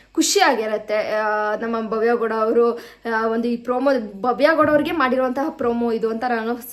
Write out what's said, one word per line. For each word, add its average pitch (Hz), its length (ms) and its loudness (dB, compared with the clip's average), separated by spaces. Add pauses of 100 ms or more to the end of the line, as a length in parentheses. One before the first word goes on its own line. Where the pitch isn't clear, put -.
(120)
ಖುಷಿಯಾಗಿರತ್ತೆ. 220 1040 0
ಆ, 214 420 0
ನಮ್ಮ 226 320 -4
ಭವ್ಯ 220 240 0
ಗೌಡ 226 200 0
ಅವರು, 233 420 2
ಆ, 226 520 -4
ಒಂದು 233 220 0
ಈ 240 80 -2
ಪ್ರೊಮೋ, 247 340 0 (300)
ಭವ್ಯ 247 340 2
ಗೌಡ 302 160 4
ಅವ್ರಿಗೆ 302 220 2
ಮಾಡಿರುವಂತಹ 262 580 0
ಪ್ರೊಮೋ 240 420 -2
ಇದು 226 180 0
ಅಂತ 226 180 -4
ನಾನು 233 280 -2 (160)